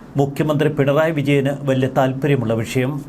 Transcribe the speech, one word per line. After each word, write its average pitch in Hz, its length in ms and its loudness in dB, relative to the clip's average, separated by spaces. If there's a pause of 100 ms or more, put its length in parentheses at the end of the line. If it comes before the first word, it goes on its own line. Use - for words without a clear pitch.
(160)
മുഖ്യമന്ത്രി 147 520 0
പിണറായി 151 440 2
വിജയന് 143 380 0 (120)
വലിയ 131 260 0
താല്പര്യമുള്ള 131 680 0
വിഷയം. 131 540 -2